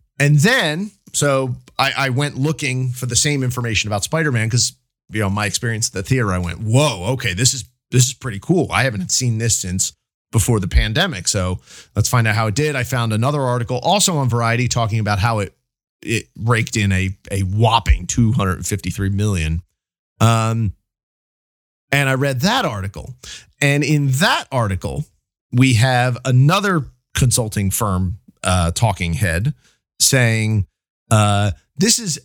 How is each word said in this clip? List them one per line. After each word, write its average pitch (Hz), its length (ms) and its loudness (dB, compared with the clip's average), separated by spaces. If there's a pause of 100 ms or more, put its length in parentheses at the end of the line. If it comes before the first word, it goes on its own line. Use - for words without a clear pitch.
(200)
and 147 180 4
then, 196 540 0 (220)
so 135 420 0 (220)
I, 135 200 2
I 135 120 0
went 139 280 -2
looking 131 520 -2
for 127 160 -8
the 120 100 -4
same 143 280 0
information 120 460 -2
about 104 140 0
Spider-Man 135 460 -2
'cause, 120 240 0 (380)
you 107 100 -4
know, 98 80 0
my 104 160 -2
experience 107 420 -4
at - 60 -14
the 95 100 -6
theater, 120 280 0
I 90 80 0
went, 87 200 -6
"Whoa, 113 540 0
okay, 107 200 -4
this 127 200 2
is, 127 120 -10 (260)
this 127 160 4
is 139 60 -6
pretty 104 260 -10
cool. 160 320 0
I 101 120 2
haven't 131 280 -4
seen 120 260 -2
this 113 180 -2
since 92 380 -4 (380)
before 113 280 2
the 95 80 -4
pandemic. 110 600 0
So 92 320 -2 (360)
let's 107 140 0
find 117 180 4
out 107 80 2
how 113 120 0
it 101 80 -2
did." 147 200 0
I 123 80 -4
found 120 300 -2
another 139 280 0
article 123 380 -2
also 175 380 0
on 131 120 0
Variety 117 380 0
talking 113 320 -2
about 104 200 0
how 113 200 0
it, - 140 -6 (480)
it - 260 -4 (100)
raked 113 380 0
in 101 160 2
a, 92 240 0 (160)
a 101 100 -2
whopping 107 680 2
two 113 240 2
hundred 95 340 -2
fifty-three 95 440 -4
million. 92 520 -2 (580)
Um, 113 540 2 (1160)
and 139 180 2
I 135 60 2
read 131 260 -2
that 220 240 2
article. 98 500 -8 (460)
And 143 220 2
in 147 300 2
that 233 380 0
article, 101 540 -4 (480)
we 127 220 6
have 123 500 4
another 156 640 2 (260)
consulting 107 580 0
firm, 92 460 -2 (260)
uh, 90 280 2
talking 90 420 -2
head 90 400 -2 (460)
saying, 110 680 2 (420)
uh, 104 420 4 (260)
"This 226 200 4
is 202 280 -6